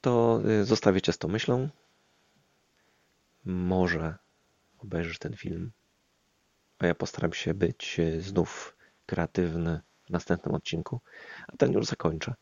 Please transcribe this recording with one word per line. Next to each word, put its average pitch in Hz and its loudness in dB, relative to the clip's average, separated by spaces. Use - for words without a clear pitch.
To, 117 4
y, 101 4
zostawię 98 4
Cię - 0
z - -2
tą 80 -4
myślą. 123 0
Może 90 0
obejrzysz 82 -6
ten - -8
film, 90 -8
a - 0
ja 85 4
postaram - -4
się - -2
być, - -2
y, 82 2
znów 92 -2
kreatywny 82 0
w - -14
następnym - -2
odcinku, - -6
a - -20
ten - 4
już 90 2
zakończę. 82 -2